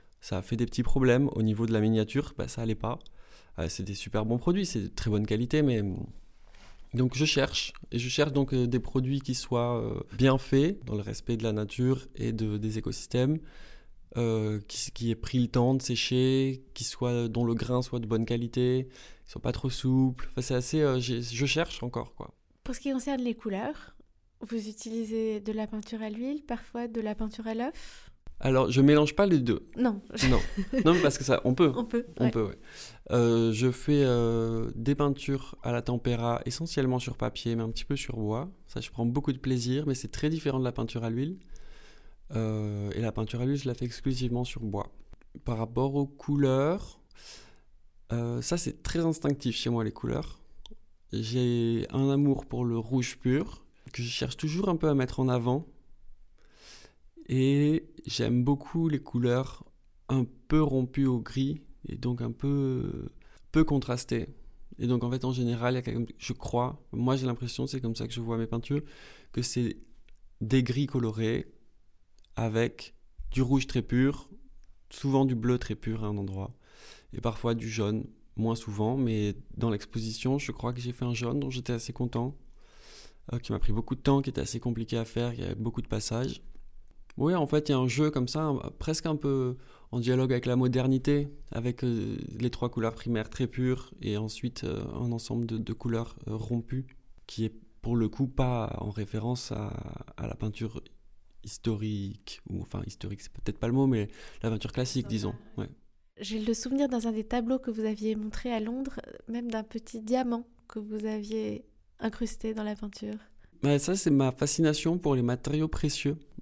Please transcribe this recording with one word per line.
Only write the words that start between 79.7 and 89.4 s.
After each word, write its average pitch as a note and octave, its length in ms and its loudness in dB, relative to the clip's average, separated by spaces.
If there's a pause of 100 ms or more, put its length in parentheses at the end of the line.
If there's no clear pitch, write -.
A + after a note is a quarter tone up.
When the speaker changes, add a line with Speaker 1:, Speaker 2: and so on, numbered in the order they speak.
Speaker 1:
je B2+ 120 -6
crois A#2+ 220 -4
que B2 80 -8
j'ai B2 100 -4
fait B2 140 -6
un A#2+ 80 0
jaune A#2+ 260 -2
dont C3+ 100 -2
j'étais B2+ 240 -4
assez A#2 200 -6
content, B2 420 -2 (960)
euh, A#2+ 80 -2
qui - 120 -6
m'a G#2+ 80 -2
pris - 140 6
beaucoup A2+ 220 -2
de - 60 -6
temps, C#3 200 6
qui C3+ 80 -4
était - 120 -2
assez - 180 -4
compliqué A#2 380 -2
à A2+ 80 0
faire, A#2+ 300 -2
qui - 80 -6
avait - 120 -4
beaucoup A2 260 -4
de - 60 -6
passages. A2+ 540 -4 (760)
Oui, E3 200 2
en D#3+ 100 2
fait, D3+ 240 2
il C#3+ 40 4
y - 20 6
a - 20 6
un B2+ 100 4
jeu C#3+ 220 4
comme C3 180 0
ça, D#3 180 -2
un, C#3+ 100 2 (240)
presque - 260 -2
un D#3 100 0
peu C3+ 400 0 (360)